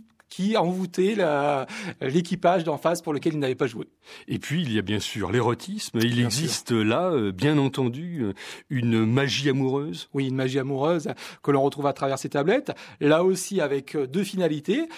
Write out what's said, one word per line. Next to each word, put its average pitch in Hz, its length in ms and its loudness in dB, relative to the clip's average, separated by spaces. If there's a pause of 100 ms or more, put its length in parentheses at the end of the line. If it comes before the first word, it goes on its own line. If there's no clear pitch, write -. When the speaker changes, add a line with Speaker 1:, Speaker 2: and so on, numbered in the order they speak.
(280)
Speaker 1:
qui 208 300 0
envoûtaient 185 560 0
la, 147 540 2 (340)
l'équipage 175 640 2
d'en 151 160 -2
face 170 240 0
pour 156 100 -4
lequel 156 200 -2
ils 151 60 -2
n'avaient 131 140 0
pas 135 140 0
joué. - 220 -8 (380)
Speaker 2:
Et - 120 -4
puis, 165 240 -2
il 120 100 -2
y 107 60 2
a - 20 0
bien 101 180 -2
sûr 95 320 -4
l'érotisme. 120 680 -2
Il 120 140 2
Speaker 1:
Bien 120 100 2
Speaker 2:
existe - 440 -2
Speaker 1:
sûr. 113 140 4
Speaker 2:
là, 147 280 2
euh, 110 200 0
bien 143 280 2
entendu, 139 640 -2
euh, 98 100 -2 (380)
une 117 340 2
magie 139 440 2
amoureuse. 139 680 -2
Speaker 1:
Oui, 139 120 0
une 131 80 -2
magie 131 220 0
amoureuse 139 520 0 (340)
que 147 80 2
l'on 139 100 6
retrouve 143 240 0
à 139 80 2
travers 135 240 -2
ces - 120 -6
tablettes. 180 420 0 (300)
Là 151 220 6
aussi, 185 380 0
avec, 139 340 -2
euh, 139 120 0
deux 175 160 -2
finalités. 185 640 0 (100)